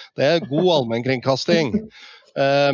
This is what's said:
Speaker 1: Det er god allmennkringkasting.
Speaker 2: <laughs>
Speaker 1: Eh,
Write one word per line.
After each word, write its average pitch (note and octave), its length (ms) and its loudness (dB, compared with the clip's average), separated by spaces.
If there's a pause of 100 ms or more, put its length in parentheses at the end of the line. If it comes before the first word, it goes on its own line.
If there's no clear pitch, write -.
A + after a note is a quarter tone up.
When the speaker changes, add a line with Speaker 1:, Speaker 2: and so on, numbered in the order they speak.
(180)
Speaker 1:
Det C#3 160 2
er E3+ 160 -2
god D#3+ 320 2
allmennkringkasting. C3 960 -2
Speaker 2:
<laughs> A3 120 -6 (500)
Speaker 1:
Eh, C#3 340 2